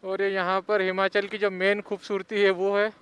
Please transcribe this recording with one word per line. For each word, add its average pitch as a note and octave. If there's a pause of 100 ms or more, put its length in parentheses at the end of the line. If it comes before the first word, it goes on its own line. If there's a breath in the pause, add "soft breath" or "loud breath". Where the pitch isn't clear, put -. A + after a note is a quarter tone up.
और F#3+
ये G3
यहाँ F#3+
पर G#3
हिमाचल F#3+
की G3+
जो G3+
main G3
खूबसूरती G3+
है G3
वो G3
है। G#3